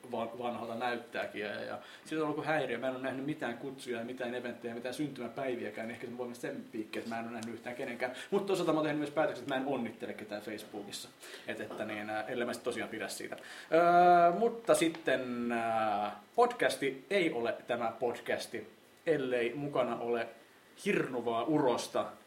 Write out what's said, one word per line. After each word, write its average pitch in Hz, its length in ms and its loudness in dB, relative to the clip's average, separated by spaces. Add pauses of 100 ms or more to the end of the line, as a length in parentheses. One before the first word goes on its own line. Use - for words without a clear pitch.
(120)
van-, 117 260 -4
vanhalta 117 360 -4
näyttääkin. 117 640 -4
Ja, 104 140 -4
ja, 113 100 -6
ja 110 140 -6 (260)
siitä 156 200 -2
on 151 60 0
ollut 151 160 -2
häiriö. 135 320 0
Mä 131 100 -2
en 131 60 -2
ole 127 80 -8
nähnyt 135 240 -4
mitään 131 320 -4
kutsuja, 123 460 -6
mitään 123 300 -6
eventtejä, 117 400 -6
mitään 123 200 -6
syntymäpäiviäkään. 120 960 -4
Ehkä 120 160 -10
se 120 120 -10
voi 123 80 -4
mennä 120 140 -10
sen 131 320 -6
piikkiin, 107 300 -6
että 113 120 -6
mä 117 60 -2
en 113 40 -6
ole 117 80 -8
nähnyt 113 220 -8
yhtään 123 220 -8
kenenkään. 123 360 -4 (180)
Mut 196 160 2
toisaalta 175 260 2
mä 156 60 4
oon 151 80 2
tehnyt 147 140 0
myös 143 100 -2
päätöksen, 143 340 2
että 139 100 -2
mä 131 60 2
en 131 140 -2
onnittele 113 400 -4
ketään 104 280 -8
Facebookissa. 104 680 -10 (380)
Et, 110 140 -6
että 110 240 -6
niin, 107 260 -6
ää, 107 120 -2
ellei 120 240 -2
mä 120 60 -2
sit 117 100 -6
tosiaan 113 280 -4
pidä 98 180 -6
siitä. - 280 -8 (360)
Öö, 175 680 10
mutta 226 360 4
sitten, 127 800 2
ää, 110 680 0 (160)
podcasti 139 720 4
ei 175 220 4
ole 117 220 2 (120)
tämä 117 340 0
podcasti, 117 680 -2 (380)
ellei 127 480 2
mukana 139 420 0
ole 117 320 0 (560)
hirnuvaa 127 600 0
urosta. 127 640 2 (200)